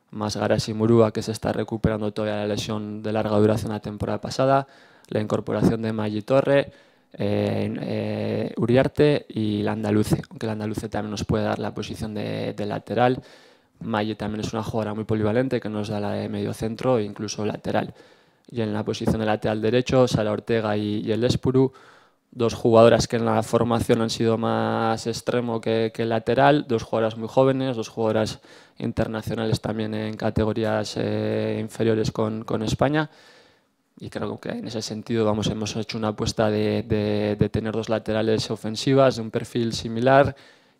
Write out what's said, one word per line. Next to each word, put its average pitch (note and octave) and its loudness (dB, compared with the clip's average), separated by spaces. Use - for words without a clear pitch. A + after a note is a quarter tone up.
más G#2 -4
Garasi A2 0
Murúa, A2 6
que A2+ -4
se A2+ -4
está A2 -2
recuperando G#2+ -2
todavía G#2+ -2
la G#2 -4
lesión G#2 -6
de G#2+ -4
larga G#2+ 0
duración G#2+ 4
la G#2+ -4
temporada G#2+ -6
pasada, C3+ 2
la - -2
incorporación G#2+ 0
de A2 -2
Maggi G#2+ -4
Torre, C#3 2
eh, G#2 0
eh, G#2+ -4
Uriarte C3+ 2
y G#2+ -2
Landaluce, G#2+ 0
aunque - -8
Landaluce G#2+ -6
también G#2+ -6
nos G2+ -6
puede G#2+ 0
dar G#2 -2
la G#2 -6
posición G#2+ -8
de, A2 -6
de G#2 -6
lateral. A#2+ 0
Maggi G#2+ -2
también G#2+ -6
es - -8
una A2 -4
jugadora G#2+ -4
muy G#2+ -6
polivalente A2+ 0
que A2 -8
nos G#2+ -4
da G#2 -4
la G#2 -4
de G#2 -4
medio G#2 -4
centro A2+ -2
e G#2+ 0
incluso G#2 -6
lateral. - -4
Y B2 -6
en G#2+ -2
la G#2 -4
posición A2 -2
de A2 -2
lateral G#2+ -2
derecho, B2 4
Sara G#2+ 0
Ortega G#2+ -2
y, G#2+ -2
y A2 0
el A2 0
Espuru, C3 2
dos A2+ 0
jugadoras A2+ 8
que A#2+ -2
en A2+ -2
la A2 2
formación A#2 2
han A2+ 0
sido A2+ 2
más A2+ 0
extremo A#2 -2
que, A2+ 0
que A#2 -4
lateral, B2 4
dos A2+ 0
jugadoras A2+ -2
muy A2+ -6
jóvenes, C3 2
dos A2 -6
jugadoras A2 0
internacionales A2+ -4
también A2 -4
en G#2+ -6
categorías, G#2+ -2
eh, G#2+ -2
inferiores A2 0
con, A2 -2
con A2 -2
España. C#3+ 0
Y G#2+ -12
creo A2 -6
que - -10
en A#3+ -8
ese A2+ -6
sentido, A2 -2
vamos, G#2+ 2
hemos G#2+ -4
hecho A2+ -6
una A2 -2
apuesta A2 0
de, G#2+ 0
de, G#2+ 0
de G#2+ 2
tener A2 -2
dos A2 -4
laterales A2 0
ofensivas A#2+ 2
de A#2 -4
un A2 -8
perfil A#2 -2
similar C3 4